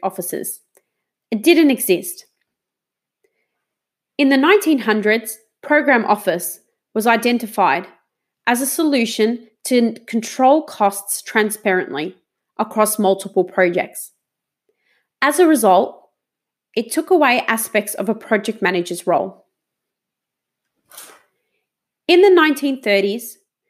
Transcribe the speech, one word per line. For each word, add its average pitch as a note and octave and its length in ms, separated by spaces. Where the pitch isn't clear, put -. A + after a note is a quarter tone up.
offices. - 560
It G#3+ 100
didn't D#4 300
exist. - 540
In C#4 100
the C#4 80
nineteen D#4+ 420
hundreds, A3 580
program C#4 420
office - 560
was A3+ 140
identified A3 800
as A#3+ 140
a C4+ 60
solution A#3+ 800
to A#3 300
control C4 560
costs - 600
transparently F#3 920
across G#3+ 400
multiple F#3+ 440
projects. - 680
As C#4+ 180
a F4 80
result, G#3 640
it A3+ 160
took D#4+ 180
away C4+ 380
aspects A3 460
of G#3 160
a G#3 40
project G#3+ 460
manager's F3+ 460
role. F3+ 400
In F4 140
the G4 100
nineteen D4 520
thirties, G3+ 560